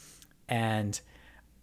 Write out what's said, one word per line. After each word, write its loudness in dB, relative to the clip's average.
And 2